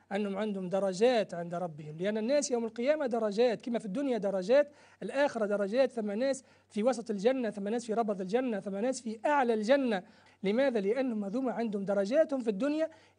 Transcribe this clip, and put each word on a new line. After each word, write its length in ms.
أنهم 260
عندهم 320
درجات 640
عند 200
ربهم، 440
لأن 200
الناس 340
يوم 140
القيامة 420
درجات، 540
كما 180
في 60
الدنيا 320
درجات، 540
الآخرة 420
درجات. 460
ثم 200
ناس 320
في 140
وسط 280
الجنة، 380
ثم 180
ناس 180
في 80
ربض 280
الجنة، 380
ثم 160
ناس 260
في 240
أعلى 280
الجنة. 500
لماذا؟ 360
لأنهم 440
هذوما 280
عندهم 340
درجاتهم 560
في 80
الدنيا، 400